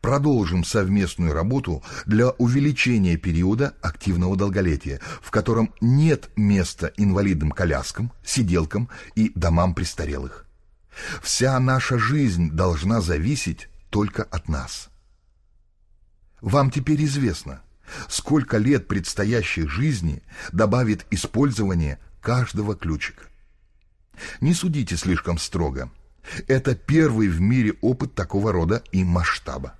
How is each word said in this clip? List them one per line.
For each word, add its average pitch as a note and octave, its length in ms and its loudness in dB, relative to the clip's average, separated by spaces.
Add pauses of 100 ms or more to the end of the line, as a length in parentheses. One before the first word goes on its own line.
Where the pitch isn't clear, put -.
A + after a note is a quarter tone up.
продолжим A2+ 640 2
совместную F#2+ 680 0
работу F2 520 -2 (220)
для A#2 240 4
увеличения A#2+ 840 2
периода F#2+ 640 0
активного F2+ 560 0
долголетия, F#2 640 -2 (220)
в - 80 -16
котором A2+ 500 0
нет C#3 540 2
места G2+ 640 2
инвалидным F#2+ 560 2
коляскам, F2 580 -4 (140)
сиделкам F#2+ 640 0 (260)
и A2 220 2
домам E2+ 400 2
престарелых. C#2+ 680 -8 (760)
Вся C3 380 0
наша B2+ 400 2
жизнь G#2+ 500 2
должна F2+ 500 2
зависеть F2 680 -2 (220)
только G#2 340 -2
от - 240 -8
нас. C2+ 400 -6 (1500)
Вам C3+ 300 2
теперь D3+ 340 0
известно, A#2 580 -2 (460)
сколько C3+ 500 0
лет A#2+ 280 2
предстоящей G2 800 -2
жизни E2+ 560 -2 (300)
добавит G#2+ 580 2
использование F#2+ 880 0 (220)
каждого G#2+ 560 -2
ключика. - 480 -6 (1160)
Не D#3 140 4
судите D3 420 -2
слишком F2 420 -2
строго. C2+ 520 -4 (560)
Это C3 300 0
первый C#3 520 2
в E2 120 0
мире A2 400 2
опыт A#2+ 340 -2
такого G2 380 -2
рода F2+ 400 0
и F#2 100 2
масштаба. E2 760 -2